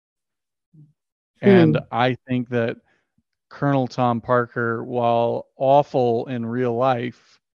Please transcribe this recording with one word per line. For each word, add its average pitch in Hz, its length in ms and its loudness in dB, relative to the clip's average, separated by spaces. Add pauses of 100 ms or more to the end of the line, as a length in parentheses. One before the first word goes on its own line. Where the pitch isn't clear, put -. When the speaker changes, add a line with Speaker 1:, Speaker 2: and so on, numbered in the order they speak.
(1400)
Speaker 1:
And 170 360 6
Speaker 2:
Hmm. 147 140 -2
Speaker 1:
I 123 260 0 (120)
think 123 220 -4
that 120 260 -2 (720)
Colonel 139 400 -2
Tom 120 320 -2
Parker, 120 640 -2
while 117 720 -2
awful 131 680 2
in 120 200 -8
real 120 300 -4
life 123 640 -4 (160)